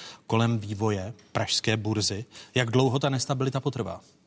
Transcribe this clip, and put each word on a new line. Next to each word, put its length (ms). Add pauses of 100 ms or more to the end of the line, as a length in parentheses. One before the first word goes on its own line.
(280)
kolem 320
vývoje 540 (180)
pražské 460
burzy. 480 (300)
Jak 160
dlouho 280
ta 100
nestabilita 500
potrvá? 420 (260)